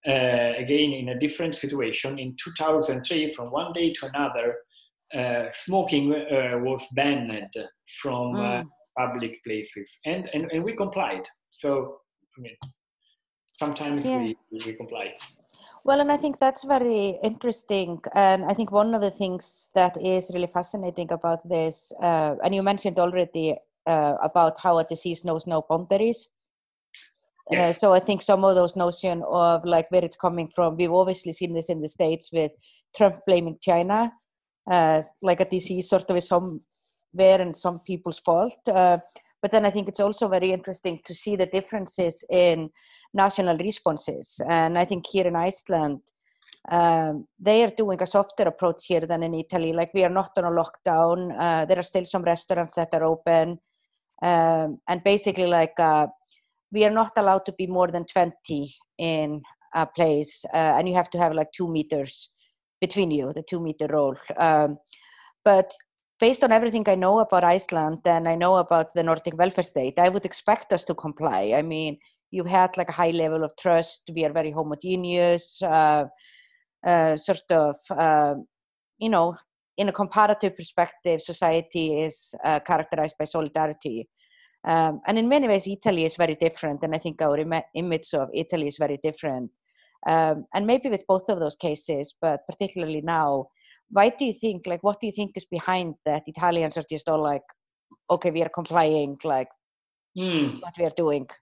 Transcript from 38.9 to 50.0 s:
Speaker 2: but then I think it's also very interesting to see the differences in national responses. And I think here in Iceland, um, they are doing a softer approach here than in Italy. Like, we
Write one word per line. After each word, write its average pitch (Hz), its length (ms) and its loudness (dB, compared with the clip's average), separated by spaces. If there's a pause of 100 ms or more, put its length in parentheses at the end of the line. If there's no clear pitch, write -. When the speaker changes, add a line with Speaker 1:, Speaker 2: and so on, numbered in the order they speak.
Speaker 2:
but 202 100 0
then 214 140 4
I 202 40 4
think 196 180 -4
it's 202 140 -4
also 208 260 0
very 185 240 2
interesting 185 540 -6
to 175 80 -14
see 202 240 -4
the 185 80 2
differences 185 840 -4
in 165 400 2 (440)
national 185 440 2
responses. - 920 -6
And 165 280 2
I 175 60 4
think 180 240 -4
here 185 200 0
in 170 100 0
Iceland, 165 640 -2 (680)
um, 165 580 2 (120)
they 214 240 4
are 214 60 2
doing 202 320 -2
a 185 40 0
softer 202 380 0
approach 170 420 -2
here 165 200 0
than 165 180 -2
in 165 100 -4
Italy. 165 380 -4
Like, 170 220 -2
we 190 100 4